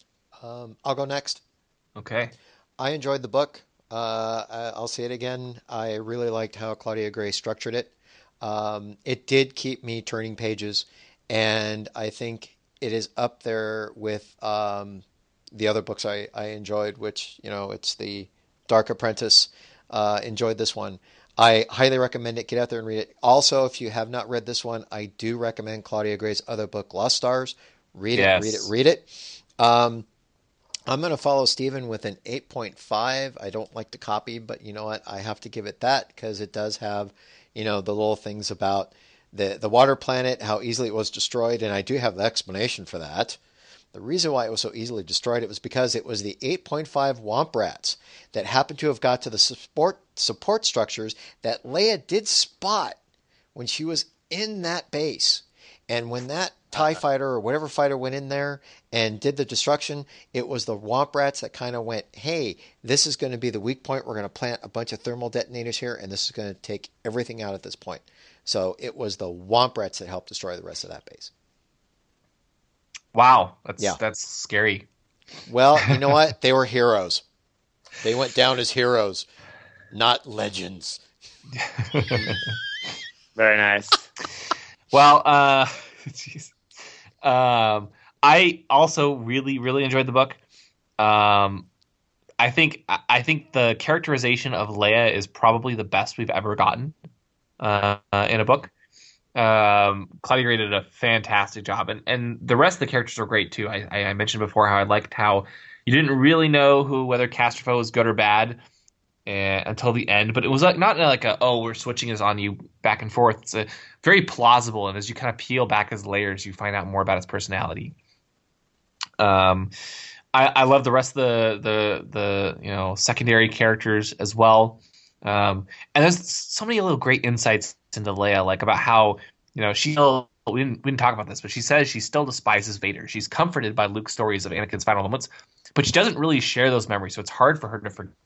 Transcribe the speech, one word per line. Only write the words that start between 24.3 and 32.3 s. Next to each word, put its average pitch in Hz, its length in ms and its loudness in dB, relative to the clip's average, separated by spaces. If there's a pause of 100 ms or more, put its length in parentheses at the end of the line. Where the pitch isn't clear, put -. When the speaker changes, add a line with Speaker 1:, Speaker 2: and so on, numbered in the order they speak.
Speaker 1:
read 117 160 -4
this 117 180 -6
one, 113 280 -8
I 104 140 -10
do 113 300 -6
recommend 110 480 -8
Claudia 104 320 -4
Gray's 104 320 -4
other 107 200 -6
book, 101 260 -12
Lost 101 220 0
Stars. 127 400 -2 (360)
Read 107 280 -2
it, - 20 4
Speaker 2:
Yes. 98 200 4
Speaker 1:
read 110 120 -2
it, 104 60 -6 (100)
read 123 160 2
it. 160 220 4 (500)
Um, 117 460 4 (840)
I'm 131 140 -4
gonna 160 160 -2
follow 139 280 0
Steven 131 440 -4
with 110 160 -8
an 101 200 -8
eight 120 240 -10